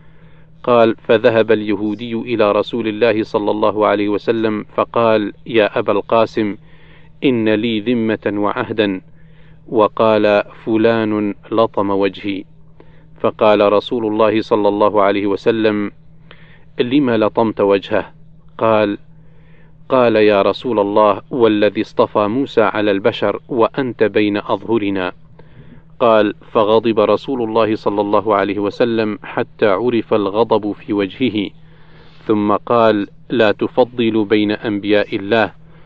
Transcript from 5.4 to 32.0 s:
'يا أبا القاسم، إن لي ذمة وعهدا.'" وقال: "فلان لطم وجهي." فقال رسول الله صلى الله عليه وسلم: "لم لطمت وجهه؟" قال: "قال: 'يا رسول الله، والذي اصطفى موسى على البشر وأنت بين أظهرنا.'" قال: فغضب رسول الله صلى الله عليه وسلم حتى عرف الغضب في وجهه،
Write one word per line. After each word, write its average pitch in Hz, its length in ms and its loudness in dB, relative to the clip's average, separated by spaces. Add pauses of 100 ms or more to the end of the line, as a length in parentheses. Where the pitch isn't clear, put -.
'يا 113 340 0
أبا 107 120 -2
القاسم، 107 640 -2 (680)
إن 117 260 0
لي 110 300 0
ذمة 110 540 -2
وعهدا.'" 104 680 -2 (680)
وقال: 107 760 2 (220)
"فلان 110 680 0 (180)
لطم 107 380 0
وجهي." 98 540 -4 (760)
فقال 104 540 2
رسول 113 320 -2
الله 107 360 0
صلى 104 260 0
الله 104 340 2
عليه 101 260 0
وسلم: 104 640 -2 (880)
"لم 131 300 0
لطمت 110 520 0
وجهه؟" 98 440 0 (520)
قال: 107 400 0 (920)
"قال: 120 260 4
'يا 104 260 4
رسول 107 380 -2
الله، 101 500 2
والذي 107 520 2
اصطفى 107 460 -2
موسى 120 340 -2
على 104 300 0
البشر 101 480 -2 (100)
وأنت 117 540 -2
بين 104 340 0
أظهرنا.'" 98 720 -4 (880)
قال: 107 340 4 (180)
فغضب 110 480 2
رسول 107 420 0
الله 110 340 0
صلى 104 260 -2
الله 104 340 0
عليه 98 240 -2
وسلم 107 640 -2
حتى - 440 -4
عرف 110 460 0
الغضب 107 580 0
في - 220 -8
وجهه، 101 560 -2 (760)